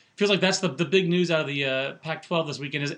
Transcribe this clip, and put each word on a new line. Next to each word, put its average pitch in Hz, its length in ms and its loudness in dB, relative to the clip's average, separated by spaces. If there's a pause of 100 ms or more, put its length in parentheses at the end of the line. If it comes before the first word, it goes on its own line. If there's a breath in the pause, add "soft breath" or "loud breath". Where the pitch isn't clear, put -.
(140 soft breath)
feels 202 160 2
like 190 100 2
that's 190 200 2
the, 185 80 0
the 139 160 -2
big 180 240 2
news 175 220 2
out 160 100 2
of 147 80 -2
the, 139 160 -2
uh, 135 300 -2
Pac-twelve 160 520 -4
this 135 140 -8
weekend 143 240 -4
is, 143 140 -4